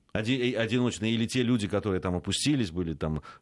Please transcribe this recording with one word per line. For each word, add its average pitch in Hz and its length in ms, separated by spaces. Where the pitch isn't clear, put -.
оди-, 123 400
э, 104 40
одиночные, 113 560
или 117 140
те 127 160
люди, 117 260
которые 98 320
там 90 160
опустились, 110 540
были 82 240
там, 78 280